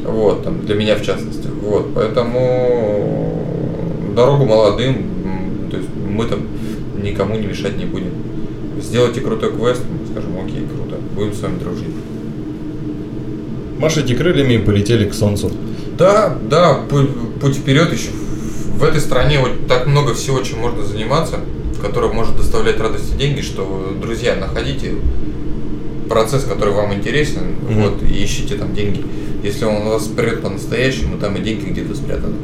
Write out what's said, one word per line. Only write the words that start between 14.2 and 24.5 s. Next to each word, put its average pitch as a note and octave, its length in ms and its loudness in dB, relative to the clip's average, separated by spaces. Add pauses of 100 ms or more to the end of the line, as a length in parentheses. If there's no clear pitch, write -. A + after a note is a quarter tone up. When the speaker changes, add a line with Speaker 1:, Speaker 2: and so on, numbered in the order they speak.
Speaker 2:
и A2+ 40 4
полетели G2+ 500 2
к F#2 60 -4
солнцу. G2+ 380 0 (440)
Speaker 1:
Да, F#3+ 400 4 (140)
да, D#3 300 4 (100)
пу-, C#3 160 4 (340)
путь C3+ 160 2
вперёд C#3+ 360 2
ещё - 180 -4 (680)
В - 80 4
этой D3+ 160 4
стране C3+ 380 4
вот C3 300 2
так B2+ 180 4
много C#3 280 4
всего, C3 280 0
чем - 180 -4
можно A2+ 240 0
заниматься, A#2+ 520 0 (440)
которое G#2+ 320 0
может A2 240 6
доставлять A2 440 6
радость A2 340 0
и - 40 0
деньги, C#3 240 0
что, G2 580 -4
друзья, A2+ 360 -2
находите A#2 580 -2 (1120)